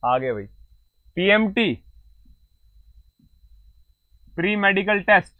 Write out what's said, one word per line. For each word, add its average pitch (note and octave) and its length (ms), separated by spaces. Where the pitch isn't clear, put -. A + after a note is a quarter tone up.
आ B2 140
गए C3 140
भाई। G#2 140
पीएमटी, G3+ 720
प्री G3+ 200
मेडिकल G3 440
टेस्ट F#3+ 400